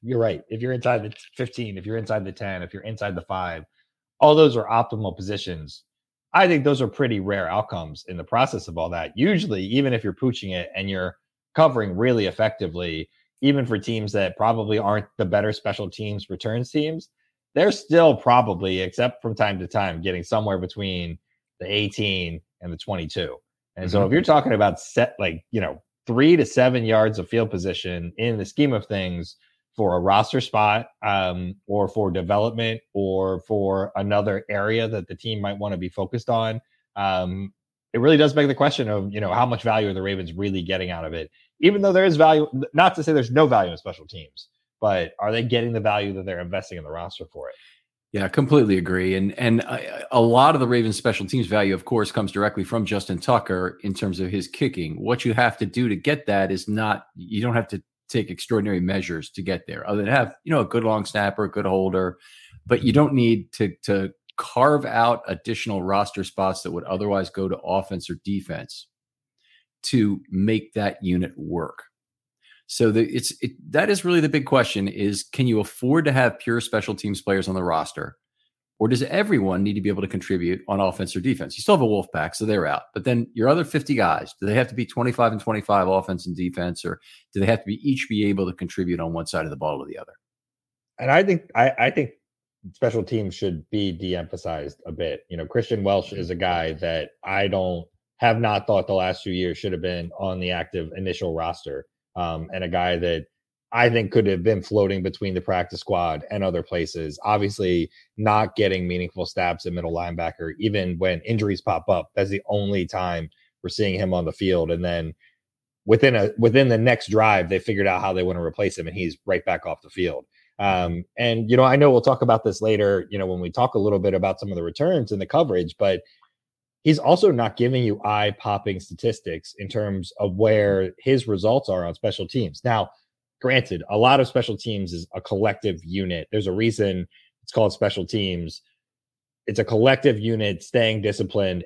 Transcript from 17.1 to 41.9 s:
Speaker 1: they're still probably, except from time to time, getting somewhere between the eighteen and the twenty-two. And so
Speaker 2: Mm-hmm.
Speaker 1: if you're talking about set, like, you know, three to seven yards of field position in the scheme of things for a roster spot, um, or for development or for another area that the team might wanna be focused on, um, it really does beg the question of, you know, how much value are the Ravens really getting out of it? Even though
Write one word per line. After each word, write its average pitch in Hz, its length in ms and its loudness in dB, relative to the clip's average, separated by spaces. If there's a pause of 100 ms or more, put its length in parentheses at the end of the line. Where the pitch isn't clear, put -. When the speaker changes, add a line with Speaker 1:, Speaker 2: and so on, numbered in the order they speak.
Speaker 1:
they're 190 180 4
still 165 440 6
probably, 98 640 2
except 120 420 -2
from 113 140 -6
time 101 240 0
to 87 80 -8
time, 92 340 -2
getting 90 220 -4
somewhere 107 340 -2
between 90 600 -6 (420)
the 90 120 -8
eighteen 98 680 -2 (200)
and 87 100 -10
the 85 60 -10
twenty-two. 82 580 -6 (420)
And 90 140 -6
so 101 80 2
Speaker 2:
Mm-hmm. 98 80 4
Speaker 1:
if 107 60 2
you're 165 80 4
talking 135 320 4
about 101 260 4
set, - 400 0
like, 85 320 -4
you 110 80 -2
know, 76 220 -4 (260)
three 143 300 6
to 143 80 4
seven 127 400 2
yards 110 340 4
of 87 80 -8
field 113 240 0
position 87 640 -6
in 113 200 -2
the 95 80 -4
scheme 143 260 2
of 107 140 -2
things 90 500 -6 (400)
for 92 220 2
a - 20 0
roster 98 400 4
spot, 107 480 2 (140)
um, 92 540 -2 (120)
or 101 220 0
for 104 200 -2
development 110 720 -2 (140)
or 95 480 -2
for 98 560 -2
another 101 520 0
area 110 380 0
that 104 220 -6
the 95 60 -10
team 110 260 -8
might 101 160 -4
wanna 101 180 -4
be 90 140 -8
focused 101 400 -6
on, 113 320 0 (340)
um, 95 580 -2 (380)
it 117 80 -2
really 151 160 8
does 147 160 6
beg 143 160 4
the 139 80 0
question 143 320 2
of, 101 240 -2
you 104 80 -6
know, 95 140 -2
how 120 120 4
much 120 180 -2
value 110 260 2
are 98 40 -2
the 92 80 -4
Ravens 95 300 -4
really 95 300 -2
getting 92 300 -2
out 82 120 -6
of 80 100 -8
it? 80 160 -8 (300)
Even 196 220 4
though 196 100 4